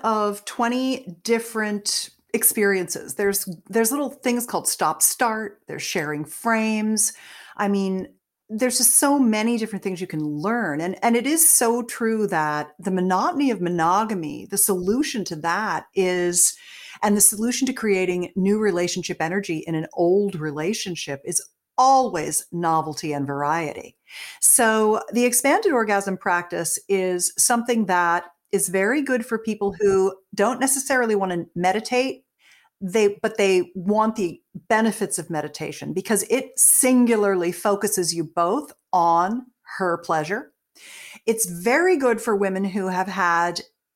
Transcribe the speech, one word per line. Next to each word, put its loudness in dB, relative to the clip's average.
of 0
twenty -2
different -2
experiences. 0
There's, -2
there's 0
little -2
things -2
called -4
stop 0
start. 0
There's -10
sharing -4
frames. -2
I 0
mean, 0
there's 0
just 4
so 4
many 2
different -6
things -4
you -6
can -6
learn. -2
And, -4
and 4
it 0
is 2
so 2
true -2
that -2
the -6
monotony 0
of -2
monogamy, 0
the -4
solution 0
to -8
that -4
is, 0
and 4
the 2
solution 0
to -2
creating -2
new 2
relationship -2
energy -2
in -2
an -2
old 2
relationship -6
is -4
always 2
novelty -2
and -2
variety. -4
So 4
the 2
expanded 2
orgasm 0
practice -2
is 0
something 2
that 2
is 0
very 0
good -2
for -4
people -4
who 2
don't 0
necessarily 0
wanna -2
meditate, 0
they, 2
but -4
they 2
want 0
the -4
benefits 0
of -12
meditation -8
because -2
it 0
singularly 4
focuses 0
you -2
both -2
on 2
her 0
pleasure. -4
It's 0
very 2
good 2
for 0
women 0
who -2
have -2
had 0